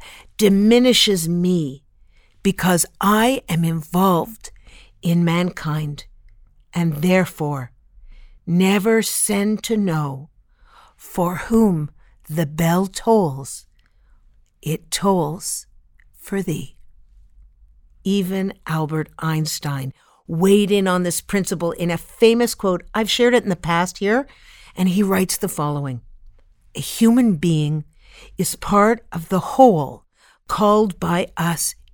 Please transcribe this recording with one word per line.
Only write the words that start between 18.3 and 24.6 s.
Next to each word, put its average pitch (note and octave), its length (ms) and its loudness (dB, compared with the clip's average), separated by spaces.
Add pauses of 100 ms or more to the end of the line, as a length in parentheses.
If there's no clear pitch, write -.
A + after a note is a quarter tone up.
Albert D#3 440 -4 (100)
Einstein D3 720 -6 (340)
weighed F#3+ 460 2
in G3 160 2
on F3+ 160 0
this F3 160 -4
principle E3+ 540 -4
in F3 180 -4
a E3 60 -4
famous A#3 580 2
quote. F3+ 260 -2 (120)
I've G#3+ 180 -2
shared A#3+ 220 2
it A#3+ 100 2
in G3 60 -4
the F3 80 -2
past E3+ 400 -2
here, A3+ 280 0 (480)